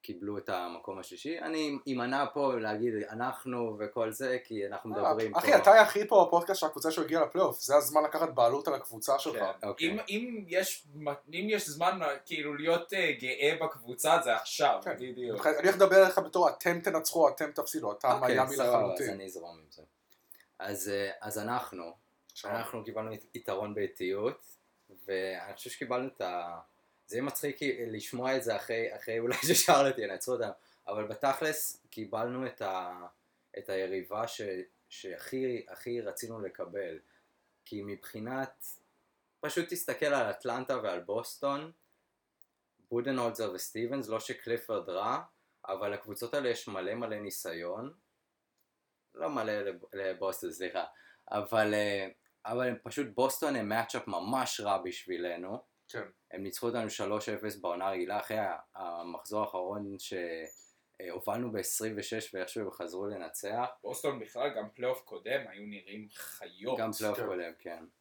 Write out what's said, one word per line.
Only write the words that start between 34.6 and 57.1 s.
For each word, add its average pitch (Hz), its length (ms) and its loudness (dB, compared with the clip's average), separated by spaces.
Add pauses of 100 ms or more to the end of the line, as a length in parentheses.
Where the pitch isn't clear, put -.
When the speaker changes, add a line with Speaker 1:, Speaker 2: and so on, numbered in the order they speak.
Speaker 1:
שהכי, 123 800 -6
הכי 120 320 -6
רצינו 110 400 -8
לקבל, 90 580 -8 (680)
כי 104 160 -10
מבחינת, 110 840 -8 (720)
פשוט 165 300 -2
תסתכל 156 360 -4
על 139 240 2
אטלנטה 127 540 -4
ועל 90 160 -2
בוסטון, 139 720 -4 (1160)
בודנהולצר 117 640 -2
וסטיבנס, 117 560 -6
לא 110 100 -2
שקליפורד 113 680 -4
רע, 101 320 -2 (460)
אבל 101 260 -4
לקבוצות 107 400 -8
האלה 139 160 0
יש - 180 -4
מלא 98 260 -4
מלא 110 260 -6
ניסיון, 95 720 -8 (1200)
לא 160 140 -4
מלא 110 320 -2
לב-, 95 320 -6
לבוסטון, 95 580 -4
סליחה, 87 340 -4 (460)
אבל, 107 420 2
אה, 101 340 0 (380)
אבל 123 220 -2
הם 117 160 -2
פשוט, 135 300 -4
בוסטון 135 420 2
הם 107 140 -2
מאצ'אפ 113 380 -2
ממש 110 520 -2
רע 101 180 0
בשבילנו. 90 840 -6 (300)
Speaker 2:
כן. 113 140 -8 (280)
Speaker 1:
הם 95 120 -10
ניצחו 98 240 -4
אותנו 117 220 -2
שלוש 104 400 -4